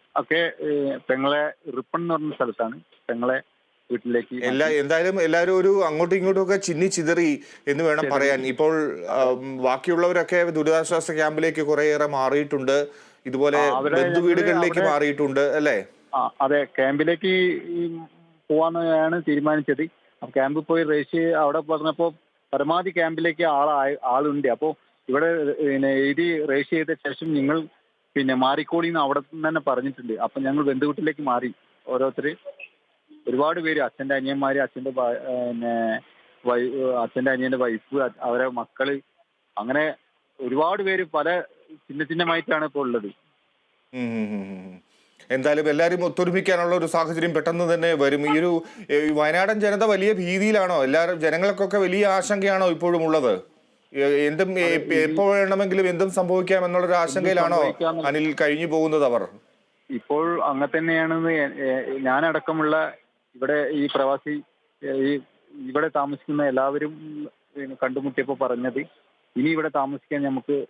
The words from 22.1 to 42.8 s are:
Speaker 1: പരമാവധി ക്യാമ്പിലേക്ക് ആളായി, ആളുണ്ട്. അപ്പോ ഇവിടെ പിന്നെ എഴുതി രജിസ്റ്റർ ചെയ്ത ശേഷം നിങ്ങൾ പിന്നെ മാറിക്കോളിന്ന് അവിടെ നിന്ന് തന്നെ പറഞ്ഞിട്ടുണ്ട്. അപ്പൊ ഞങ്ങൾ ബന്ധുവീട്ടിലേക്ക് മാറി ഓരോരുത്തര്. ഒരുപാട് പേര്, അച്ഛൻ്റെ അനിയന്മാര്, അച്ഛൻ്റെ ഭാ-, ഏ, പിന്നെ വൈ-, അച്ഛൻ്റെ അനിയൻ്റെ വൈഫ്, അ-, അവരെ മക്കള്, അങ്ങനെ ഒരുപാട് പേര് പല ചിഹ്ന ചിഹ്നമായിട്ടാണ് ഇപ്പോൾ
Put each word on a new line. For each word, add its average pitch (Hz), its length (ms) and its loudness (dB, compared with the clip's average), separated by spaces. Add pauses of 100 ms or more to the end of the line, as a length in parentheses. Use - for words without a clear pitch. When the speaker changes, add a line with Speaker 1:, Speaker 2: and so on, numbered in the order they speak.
Speaker 1:
പരമാവധി 165 380 0
ക്യാമ്പിലേക്ക് 165 520 -2
ആളായി, 143 640 2
ആളുണ്ട്. 139 440 0
അപ്പോ 147 280 0 (320)
ഇവിടെ 151 440 0
പിന്നെ 139 360 0
എഴുതി 147 580 0
രജിസ്റ്റർ 139 300 0
ചെയ്ത 156 160 0
ശേഷം 151 420 -6
നിങ്ങൾ 147 340 0 (460)
പിന്നെ 131 200 0
മാറിക്കോളിന്ന് 156 640 0
അവിടെ 143 200 0
നിന്ന് 156 280 -6
തന്നെ 160 120 0
പറഞ്ഞിട്ടുണ്ട്. 127 520 -2
അപ്പൊ 117 280 -4
ഞങ്ങൾ 139 240 0
ബന്ധുവീട്ടിലേക്ക് 147 580 -2
മാറി 123 320 -2 (320)
ഓരോരുത്തര്. 131 500 -2 (920)
ഒരുപാട് 151 320 0
പേര്, 160 200 0
അച്ഛൻ്റെ 135 340 -4
അനിയന്മാര്, 135 420 -2
അച്ഛൻ്റെ 131 340 -4
ഭാ-, 127 240 -2
ഏ, 123 360 -6
പിന്നെ 117 500 -2 (460)
വൈ-, 123 260 0 (300)
അച്ഛൻ്റെ 127 280 -2
അനിയൻ്റെ 131 260 0
വൈഫ്, 123 400 -2
അ-, 127 240 -2
അവരെ 127 280 0
മക്കള്, 135 520 -6 (580)
അങ്ങനെ 135 360 -2 (460)
ഒരുപാട് 156 420 0
പേര് 190 220 0
പല 160 360 -2 (320)
ചിഹ്ന 147 320 -10
ചിഹ്നമായിട്ടാണ് 165 600 -2
ഇപ്പോൾ 143 220 -2